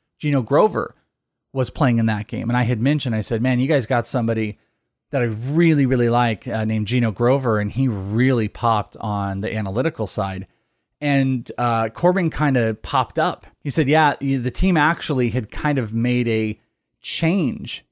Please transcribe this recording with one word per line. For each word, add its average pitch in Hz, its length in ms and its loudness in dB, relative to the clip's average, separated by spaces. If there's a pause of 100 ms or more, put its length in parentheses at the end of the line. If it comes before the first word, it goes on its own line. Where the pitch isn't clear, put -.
(180)
Gino 143 240 0
Grover 139 540 2 (560)
was 131 180 -2
playing 123 280 2
in 113 80 2
that 107 200 -2
game. 107 240 -6
And 120 60 0
I 123 80 2
had 113 160 0
mentioned, 135 340 0
I 110 60 -2
said, 110 200 -2
"Man, 123 200 2
you 135 80 0
guys 139 180 0
got 120 180 0
somebody 113 540 -2 (540)
that 135 100 0
I 120 40 0
really, 139 600 2
really 123 220 2
like, 117 400 0
uh, 110 160 -2
named 110 240 0
Gino 120 240 2
Grover," 120 480 2
and 104 100 -2
he 135 160 0
really 110 600 0
popped 110 480 -2
on 98 460 -4
the - 140 -4
analytical 107 520 -2
side. 95 400 -6 (520)
And, 135 560 0
uh, 117 340 0
Corbin 180 400 0
kinda 127 520 0
popped - 380 -2
up. - 260 -4 (140)
He 151 100 -6
said, 135 180 0
"Yeah, 151 320 4
y-, 135 180 0
the 123 120 -2
team 180 260 2
actually 147 540 0
had 117 220 -4
kind 147 260 -2
of 110 160 -4
made 123 320 0
a 110 320 -2 (420)
change - 920 -2